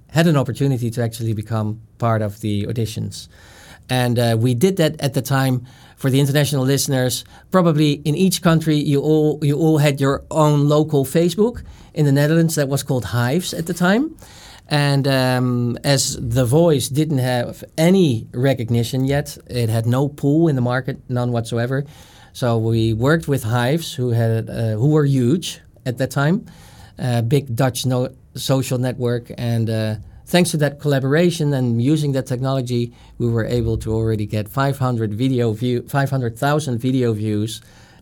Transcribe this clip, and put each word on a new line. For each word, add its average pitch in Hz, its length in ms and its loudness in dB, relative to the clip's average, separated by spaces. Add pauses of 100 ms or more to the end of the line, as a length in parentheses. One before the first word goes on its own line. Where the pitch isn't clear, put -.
had 165 180 2
an 160 100 4
opportunity 123 520 -2
to 120 140 -4
actually 113 300 -4
become 107 480 -4 (180)
part 113 240 0
of 101 180 -6
the 104 240 -2
auditions. 110 600 -6 (640)
And, 123 280 0
uh, 117 220 2
we 123 160 2
did 190 220 2
that 156 220 0
at 139 140 -2
the 135 80 -2
time. 131 400 0 (360)
For 135 120 -2
the 131 100 2
international 139 460 0
listeners, 135 580 0 (280)
probably 151 540 2
in 151 100 0
each 185 260 0
country, 160 360 2
you 143 240 0
all, 151 420 2
you 147 140 2
all 156 200 4
had 143 240 2
your 135 300 0
own 147 360 4
local 147 380 2
Facebook. 175 560 0 (320)
In 151 120 2
the 139 60 4
Netherlands, 160 440 4
that 143 140 0
was 143 140 -2
called 127 220 -2
Hives 123 480 -2
at 160 140 -6
the - 60 -4
time. 220 420 0 (540)
And, 143 380 2
um, 127 800 0
as 139 360 0
The 127 240 0
Voice 147 440 2
didn't 151 300 0
have 127 440 -4 (140)
any 160 560 4
recognition 123 720 0
yet, 143 320 -2 (100)
it 117 220 -2
had 113 160 0
no 127 240 0
pull 156 400 2
in 139 80 2
the 123 40 0
market, 123 360 -2 (100)
none 123 240 -2
whatsoever. 120 540 -2 (480)
So 120 240 0
we 113 360 2
worked 147 360 0
with 135 140 -2
Hives, 123 500 -2
who 123 180 -4
had, 113 380 0
uh, 113 260 -2
who 120 140 2
were 151 160 4
huge 139 560 0 (240)
at 123 140 -4
that - 120 -4
time, 151 340 0 (540)
uh, 120 220 0
big 120 340 0
Dutch 127 300 -2
no-, 127 240 0 (260)
social 135 420 0
network. 120 600 -4
And, 117 320 -2
uh, 110 260 -2 (300)
thanks 175 260 2
to 165 60 -2
that 143 240 -2
collaboration 147 720 2
and 120 280 0
using 147 300 2
that 131 160 -2
technology, 123 640 -2 (280)
we 120 100 0
were 113 160 0
able 113 320 0
to 110 160 -4
already 110 320 0
get 104 240 -4
five 139 300 -2
hundred 117 340 -2
video 120 400 0
view, 120 340 -2
five 139 220 -2
hundred 123 280 -4
thousand 143 420 -2
video 127 340 0
views 107 480 -4 (400)